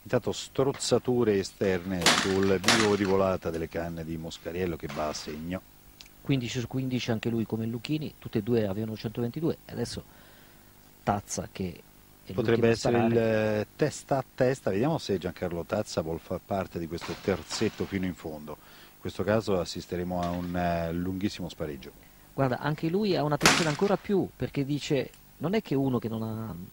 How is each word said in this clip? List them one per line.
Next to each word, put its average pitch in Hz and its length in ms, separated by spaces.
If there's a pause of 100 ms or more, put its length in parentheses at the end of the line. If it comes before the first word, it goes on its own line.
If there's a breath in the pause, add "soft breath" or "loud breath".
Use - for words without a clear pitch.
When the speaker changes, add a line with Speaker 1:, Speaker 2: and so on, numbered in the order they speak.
Speaker 1:
Intanto 110 300
strozzature 120 1040
esterne 92 680
sul 98 540
vivo 107 360
di 101 80
volata 95 460
delle 82 180
canne 85 380
di 82 100
Moscariello 82 640
che 78 160
va 76 160
a 76 40
segno. 80 480 (600)
Speaker 2:
Quindici 127 380
su 113 80
quindici 127 440
anche 110 180
lui 113 160
come 113 200
Lucchini, 123 520
tutti - 200
e 107 40
due 110 240
avevano 107 300
centoventidue, 120 680
e - 80
adesso - 300 (1000 loud breath)
Tazza 101 480
che 92 300 (420)
è - 80
Speaker 1:
Potrebbe 113 360
Speaker 2:
l'ultimo - 0
a 117 40
Speaker 1:
essere 117 340
il, 117 60
Speaker 2:
sparare. 110 480
Speaker 1:
eh, 104 160
testa - 420
a 131 80 (100)
testa, 131 340
vediamo 117 300
se 98 180
Giancarlo 85 460
Tazza 104 380
vuol 80 180
far 92 260
parte 95 340
di 85 80
questo 82 340
terzetto 95 640
fino 92 200
in 90 80
fondo. 76 440 (360 loud breath)
In - 60
questo - 240
caso 101 360
assisteremo 87 640
a 87 80
un, 87 260
eh, 85 380
lunghissimo 92 560
spareggio. 71 420 (420 loud breath)
Speaker 2:
Guarda, 135 260
anche 147 300
lui 196 280
ha 139 60
una 147 140
tensione - 320
ancora 185 280
più, 180 380
perché 135 280
dice, 139 460 (280)
non 170 180
è 220 60
che - 140
uno 135 240
che 120 80
non 110 160
ha 110 320 (180)